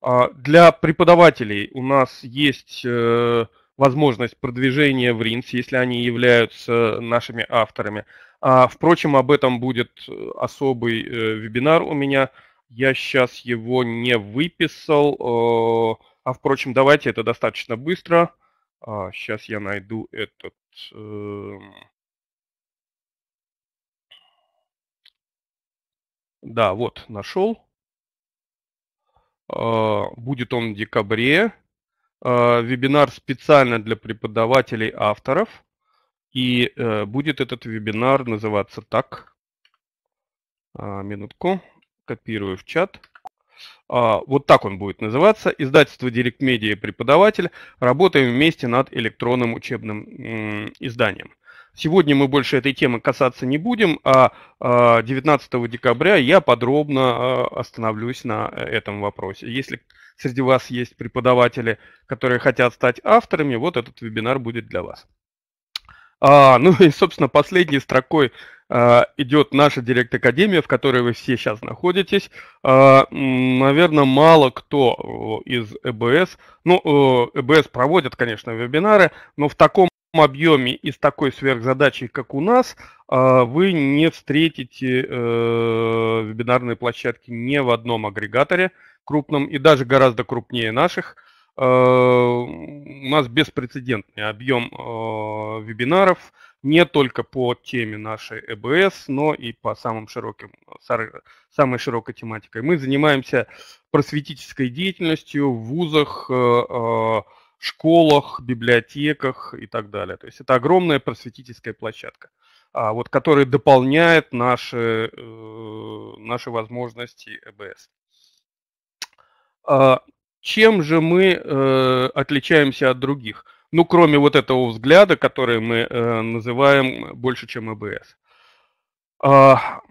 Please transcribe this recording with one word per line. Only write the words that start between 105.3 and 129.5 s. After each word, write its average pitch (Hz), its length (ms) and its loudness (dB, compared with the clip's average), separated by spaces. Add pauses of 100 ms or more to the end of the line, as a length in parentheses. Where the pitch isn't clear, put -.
в 113 120 -8
вузах, 151 640 -4
э, 131 40 -2 (340)
э, 113 540 -2 (360)
школах, 156 800 2
библиотеках 127 1200 -2
и 110 80 -18
так 107 240 -10
далее. 95 260 -10
То - 100 -20
есть - 140 -20
это 131 140 0
огромная 156 460 2
просветительская 120 720 -14
площадка, - 560 -16 (420)
а, 113 200 -4
вот, 117 160 -8
которая 143 380 2
дополняет 143 880 4
наши, 120 840 -4
э, 110 1000 -18
наши 117 320 -10
возможности 117 920 -12
Э - 80 -20
Б 101 240 -18
С. - 120 -20 (1800)
А, 135 340 4 (400)
чем 214 420 2
же 156 180 2
мы, 180 320 2 (100)
э, 131 720 0
отличаемся 139 760 0
от 127 100 -2
других? 131 440 -8 (280)
Ну, 165 120 4
кроме 160 340 4
вот 143 180 4
этого 127 320 0
взгляда, 143 480 6
который 120 440 -2
мы, 113 300 -2
э, 117 320 -2
называем 123 920 0
больше, 123 300 -6
чем 113 240 -12
Э 110 40 -10
Б 104 280 -12
С. - 140 -20 (1040)
А, 135 600 6 (100)